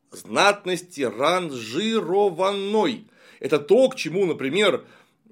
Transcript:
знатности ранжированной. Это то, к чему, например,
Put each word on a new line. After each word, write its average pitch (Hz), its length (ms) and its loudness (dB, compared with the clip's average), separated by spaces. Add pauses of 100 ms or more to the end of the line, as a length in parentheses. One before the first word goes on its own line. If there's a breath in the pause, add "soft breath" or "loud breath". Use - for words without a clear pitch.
(120)
знатности 175 880 -2
ранжированной. 180 2000 -2 (320 soft breath)
Это 143 180 0
то, 220 300 4
к - 80 -4
чему, 170 280 -2
например, 147 640 0 (460 soft breath)